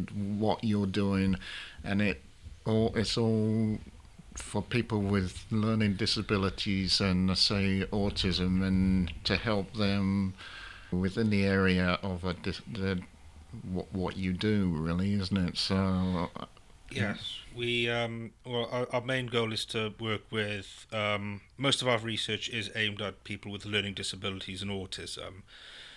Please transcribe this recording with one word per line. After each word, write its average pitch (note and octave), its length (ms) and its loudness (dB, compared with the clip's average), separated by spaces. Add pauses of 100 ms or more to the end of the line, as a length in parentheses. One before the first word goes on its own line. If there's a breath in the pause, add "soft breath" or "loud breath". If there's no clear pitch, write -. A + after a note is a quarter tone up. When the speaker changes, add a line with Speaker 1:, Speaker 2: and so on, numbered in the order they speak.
(140)
Speaker 1:
what G#2 500 0
you're G#2 240 2
doing, G2 480 2 (480 loud breath)
and G2+ 180 0
it G2+ 200 0 (440)
all, A2 300 2
it's G#2+ 220 0
all A2 600 2 (580)
for - 260 -4
people A2+ 400 0
with G2 500 0
learning A2 440 4
disabilities G2 1040 2
and, F#2 300 4
uh, F#2 60 2
say, G2 560 2
autism, F#2+ 760 2
and F#2+ 480 4 (100)
to G2+ 120 2
help G2+ 380 0
them G2 600 2 (580 loud breath)
within F#2+ 380 2
the G2 160 4
area F#2 560 4
of F2+ 220 -4
a F2+ 100 0
dis-, - 280 -6 (100)
the, F#2+ 280 -2 (720)
what, F2+ 220 -4
what F#2 240 -2
you F#2 160 0
do, G2+ 360 2
really, E2+ 440 0
isn't G2 240 0
it? F2+ 200 0
So, F#2 760 2
uh, - 100 -10 (460)
Speaker 2:
Yes, - 480 -4 (140)
we, A#2+ 360 0
um, A#2 420 -2 (140)
well, A#2+ 260 -2
our, B2 220 -2
our B2 80 2
main B2+ 260 0
goal A2+ 240 2
is A2 140 -2
to A2 340 -2
work A2 300 -2
with, G#2 640 -4
um, G#2 480 -2 (160)
most C3+ 240 2
of B2+ 60 2
our A#2+ 100 6
research G#2+ 500 -2
is A2+ 280 -4
aimed G#2+ 260 0
at F#2+ 220 -6
people G2+ 280 -8
with G2+ 140 -8
learning G2+ 300 0
disabilities F#2+ 680 -6
and G2 80 -4
autism, F#2 720 -8 (560 loud breath)